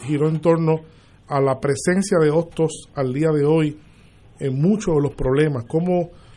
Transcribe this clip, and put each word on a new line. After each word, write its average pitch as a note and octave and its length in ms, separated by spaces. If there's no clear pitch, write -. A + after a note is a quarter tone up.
giró D3 300
en D#3+ 100
torno D#3+ 400
a C#3+ 140
la C3+ 180
presencia F3+ 600
de D#3 120
Hostos D#3+ 640
al C3 200
día D#3 160
de D3 160
hoy D3+ 320
en C3+ 220
muchos F#3+ 340
de C#3+ 60
los C#3+ 140
problemas, C3+ 520
cómo F3 440